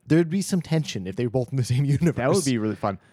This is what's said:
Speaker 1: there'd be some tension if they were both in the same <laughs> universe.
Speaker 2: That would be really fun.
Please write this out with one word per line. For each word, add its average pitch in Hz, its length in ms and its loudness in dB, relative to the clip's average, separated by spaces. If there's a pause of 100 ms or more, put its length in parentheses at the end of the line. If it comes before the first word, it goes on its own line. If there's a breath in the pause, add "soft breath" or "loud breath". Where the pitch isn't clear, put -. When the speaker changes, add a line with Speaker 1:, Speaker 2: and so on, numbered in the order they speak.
Speaker 1:
there'd 160 220 4
be 185 140 -2
some 180 180 -2
tension 147 460 -2
if 95 100 -8
they 120 100 -2
were 117 40 -2
both 123 200 -2
in 135 60 -4
the 127 80 2
same 127 200 0
<laughs> - 20 -2
universe. 143 300 2
Speaker 2:
That 127 140 0
would 185 140 2
be 131 140 2
really 107 180 -2
fun. 98 220 -2 (140 soft breath)